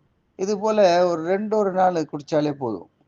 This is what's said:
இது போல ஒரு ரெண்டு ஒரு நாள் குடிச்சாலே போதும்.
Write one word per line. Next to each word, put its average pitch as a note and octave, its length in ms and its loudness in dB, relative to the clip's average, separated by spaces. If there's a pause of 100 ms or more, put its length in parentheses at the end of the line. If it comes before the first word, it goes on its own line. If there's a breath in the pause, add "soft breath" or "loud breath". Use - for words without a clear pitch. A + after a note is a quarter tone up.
(360)
இது G3 220 -4
போல F#3+ 480 4
ஒரு E3+ 160 -2
ரெண்டு G3+ 340 -2
ஒரு G3+ 160 0
நாள் F3+ 380 0
குடிச்சாலே D3 420 -2
போதும். A#2 360 -8 (200)